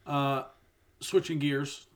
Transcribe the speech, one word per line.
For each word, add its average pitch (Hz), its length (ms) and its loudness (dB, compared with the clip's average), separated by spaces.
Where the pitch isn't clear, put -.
uh, 139 360 0
switching 170 380 0
gears 143 580 -2